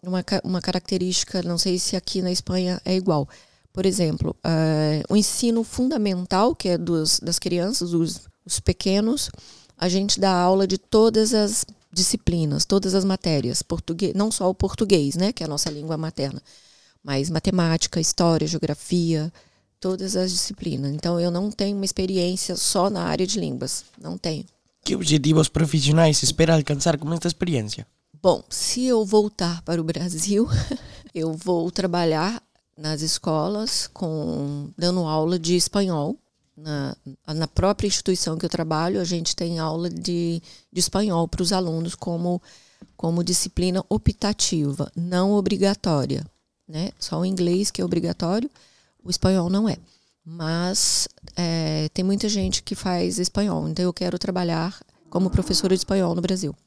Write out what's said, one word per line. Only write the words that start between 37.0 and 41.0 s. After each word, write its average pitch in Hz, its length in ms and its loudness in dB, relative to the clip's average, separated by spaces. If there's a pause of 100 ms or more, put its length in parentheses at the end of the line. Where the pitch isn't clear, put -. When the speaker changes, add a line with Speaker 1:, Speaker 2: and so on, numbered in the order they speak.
Speaker 1:
na 160 140 -2
própria 202 400 4
instituição 175 500 0
que - 60 -4
eu 165 60 -2
trabalho, 165 500 0
a 180 40 0
gente 170 300 -2
tem 170 240 -4
aula 160 320 -2
de, 170 500 -2 (320)
de 180 80 -4
espanhol 175 460 0